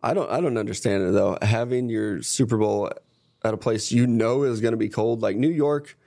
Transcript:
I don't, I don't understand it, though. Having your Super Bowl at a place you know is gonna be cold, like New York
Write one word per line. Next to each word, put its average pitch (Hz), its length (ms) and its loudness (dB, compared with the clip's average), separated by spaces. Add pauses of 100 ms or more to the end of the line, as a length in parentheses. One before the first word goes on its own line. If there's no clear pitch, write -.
I 120 100 0
don't, 180 160 -2
I 135 120 -2
don't 135 160 0
understand 104 500 -2
it, 90 60 2
though. 98 280 2
Having 120 460 0
your 107 360 -4
Super 117 340 0
Bowl 104 320 0 (540)
at 110 100 0
a 107 40 -6
place 110 320 -2
you 120 160 4
know 117 380 2
is 120 160 0
gonna 113 160 0
be 107 140 -2
cold, 113 320 0
like 101 160 0
New 139 140 2
York 147 560 -2